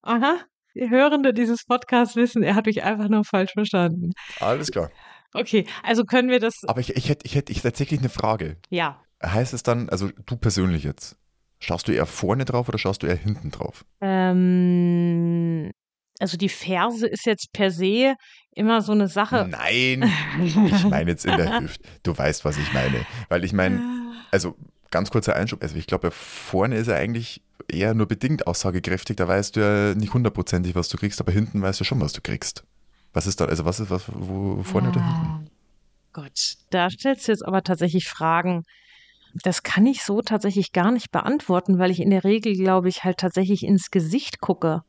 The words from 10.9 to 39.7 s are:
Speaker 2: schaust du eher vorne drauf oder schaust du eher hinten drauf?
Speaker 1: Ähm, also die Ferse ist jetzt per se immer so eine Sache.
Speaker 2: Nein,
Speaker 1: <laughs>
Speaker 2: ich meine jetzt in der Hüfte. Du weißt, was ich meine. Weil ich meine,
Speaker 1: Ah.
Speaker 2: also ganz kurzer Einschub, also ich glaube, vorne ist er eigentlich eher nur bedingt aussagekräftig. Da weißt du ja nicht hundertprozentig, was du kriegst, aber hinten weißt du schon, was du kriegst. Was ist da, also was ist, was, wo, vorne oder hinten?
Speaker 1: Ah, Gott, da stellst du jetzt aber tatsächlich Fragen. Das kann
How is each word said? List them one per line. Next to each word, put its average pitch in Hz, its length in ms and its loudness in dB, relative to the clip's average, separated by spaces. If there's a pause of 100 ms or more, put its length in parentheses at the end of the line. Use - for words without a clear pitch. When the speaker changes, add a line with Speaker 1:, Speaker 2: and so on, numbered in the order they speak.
Speaker 2:
schaust - 280 -6
du 107 40 0
eher - 140 2
vorne 120 400 -2
drauf 123 240 -2
oder 113 80 -4
schaust 98 240 -2
du 71 60 -2
eher 87 80 2
hinten 98 340 -4
drauf? - 340 -10 (160)
Speaker 1:
Ähm, 175 1700 2 (480)
also 180 180 -4
die 190 120 0
Ferse 214 580 -2
ist - 180 -4
jetzt - 260 -2
per 196 200 2
se 208 420 2 (380)
immer 220 320 2
so 208 80 -2
eine 208 160 4
Sache. 202 420 0
Speaker 2:
Nein, 120 580 2 (320)
Speaker 1:
<laughs> 175 280 4
Speaker 2:
ich 190 180 4
meine 151 240 2
jetzt - 160 -2
in - 100 2
der 143 260 2
Hüfte. - 220 -10 (200)
Du 85 120 -2
weißt, 73 300 0
was 73 140 -2
ich 73 140 -2
meine. 65 340 0 (200)
Weil 87 160 0
ich 92 100 -2
meine, 95 260 2
Speaker 1:
Ah. - 340 -8 (160)
Speaker 2:
also 90 260 -2 (360)
ganz 95 180 -2
kurzer 107 260 0
Einschub, 104 280 -4
also 76 140 -8
ich 80 100 -8
glaube, 90 240 -2
vorne - 680 -2
ist 113 100 -2
er 98 100 2
eigentlich 113 440 -4 (260)
eher 104 280 0
nur 110 120 4
bedingt 131 380 0
aussagekräftig. 90 680 -2
Da 90 120 0
weißt 98 280 0
du 110 60 2
ja 104 340 4
nicht 104 180 -2
hundertprozentig, 90 640 0
was 90 140 -2
du - 80 -8
kriegst, 104 220 -4
aber - 120 -2
hinten 104 320 0
weißt 95 160 0
du - 60 -2
schon, 131 160 0
was - 120 -2
du - 80 -12
kriegst. - 420 -8 (500)
Was 85 120 -2
ist 95 160 -2
da, 76 40 2
also 80 200 -2
was 90 140 -2
ist, 104 100 -6
was, 92 140 -4 (100)
wo, 95 480 -4
vorne - 280 0
oder 117 140 0
hinten? 165 220 -2
Speaker 1:
Ah, 160 160 -6 (720)
Gott, - 440 -8 (120)
da 180 220 2
stellst 269 360 -2
du 226 40 2
jetzt 208 120 0
aber 190 200 0
tatsächlich 175 440 0
Fragen. 170 540 0 (840)
Das - 180 0
kann - 240 4